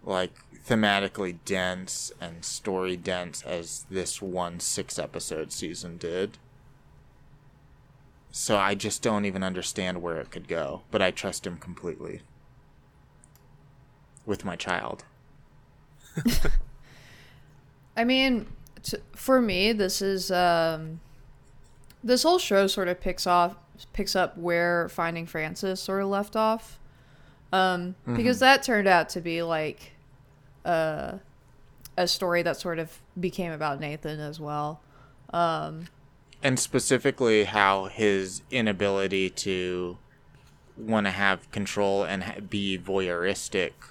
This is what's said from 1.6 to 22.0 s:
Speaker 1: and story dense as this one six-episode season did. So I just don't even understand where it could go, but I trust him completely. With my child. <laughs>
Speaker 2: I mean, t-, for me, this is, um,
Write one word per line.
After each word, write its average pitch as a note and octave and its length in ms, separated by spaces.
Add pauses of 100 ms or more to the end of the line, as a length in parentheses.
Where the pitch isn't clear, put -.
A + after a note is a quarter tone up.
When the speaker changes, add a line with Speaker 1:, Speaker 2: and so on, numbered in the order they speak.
Speaker 1:
and E2+ 240
story F#2 540
dense F2+ 460
as E2 460
this F#2 300
one F2+ 400
six-episode - 920
season E2+ 440
did. F2 400 (2000)
So - 240
I G2+ 200
just G2+ 260
don't G#2 220
even F#2+ 180
understand F#2 600
where E2+ 160
it - 120
could F2 160
go, E2 360 (100)
but G2 100
I F#2 80
trust - 340
him F2 120
completely. - 680 (2000)
With G2 200
my F2+ 100
child. - 500 (1120)
<laughs> D#3 80 (1700)
Speaker 2:
I A#3 80
mean, C4 420 (360)
t-, - 160 (160)
for C4 260
me, G3+ 320
this G3 280
is, G3 300
um, E3 720 (1000)